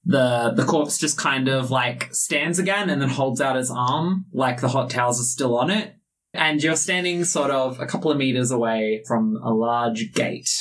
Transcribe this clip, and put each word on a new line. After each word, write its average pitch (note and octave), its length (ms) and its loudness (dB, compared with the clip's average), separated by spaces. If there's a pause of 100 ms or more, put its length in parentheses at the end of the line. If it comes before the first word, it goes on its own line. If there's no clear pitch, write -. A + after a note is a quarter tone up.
The, B2 520 4
the B2+ 80 4
corpse D3 340 0
just D3+ 200 -2
kind C3+ 300 0
of, C3 220 0
like, B2 440 -2
stands E3 440 0
again F#3+ 300 0
and C#3 140 0
then C3 80 0
holds C3+ 300 0
out C3+ 160 2
its B2+ 140 -2
arm, D3+ 600 0
like B2+ 280 0
the C3 80 0
hot B2+ 200 0
towels A#2+ 320 0
are B2 40 -2
still A#2+ 340 0
on C#3+ 120 2
it. G#3+ 240 -2 (380)
And D3+ 300 0
you're D#3+ 140 2
standing F3+ 480 0
sort C#3+ 260 0
of C3 300 0
a B2+ 60 -6
couple - 240 0
of D3 60 2
meters B2+ 340 2
away A2 560 0
from A2 380 0
a A#2 80 0
large A#2 600 0
gate - 360 -2 (100)